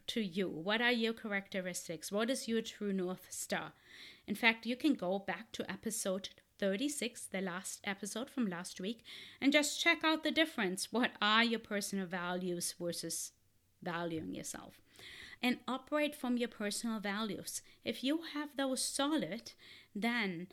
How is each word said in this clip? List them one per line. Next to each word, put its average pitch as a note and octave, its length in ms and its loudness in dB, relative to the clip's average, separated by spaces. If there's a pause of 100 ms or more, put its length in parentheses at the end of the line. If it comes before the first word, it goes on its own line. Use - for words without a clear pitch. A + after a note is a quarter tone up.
to - 140 0
you? F#3 280 0
What G3+ 320 0
are A#3+ 100 6
your A3+ 220 2
characteristics? F#3+ 960 -4
What G#3+ 180 2
is C4 200 -2
your A3+ 120 2
true G#3 300 -4
North F#3 380 -2
Star? D#3+ 420 -4 (560)
In A3 80 0
fact, A3+ 300 4
you A#3+ 100 0
can C#4 200 4
go F#3+ 240 0
back F#3+ 340 -8
to - 180 -6
episode G3 560 -2 (320)
thirty-six, A3 680 0
the - 140 -4
last F#3+ 460 -4
episode G#3 440 -4
from A#3+ 180 0
last F3+ 340 -6
week, G#3 240 -6 (340)
and C#4 140 6
just D4 260 6
check E4 240 4
out D#4+ 200 4
the D#4 80 2
difference. A#3 600 2
What A#3 200 2 (100)
are G#3+ 240 8
your A3+ 140 2
personal G3+ 480 -2
values F3+ 680 -2
versus E3+ 540 -4 (500)
valuing E3+ 540 -2
yourself? - 460 -10 (600)
And B3 260 2
operate D4 480 0
from B3 220 0
your A#3 120 0
personal A3 500 -2
values. G3+ 640 -4 (240)
If A3+ 180 -2
you D4+ 180 2 (120)
have D4 220 -4
those C4 260 0
solid, B3+ 720 0 (440)
then G3 580 0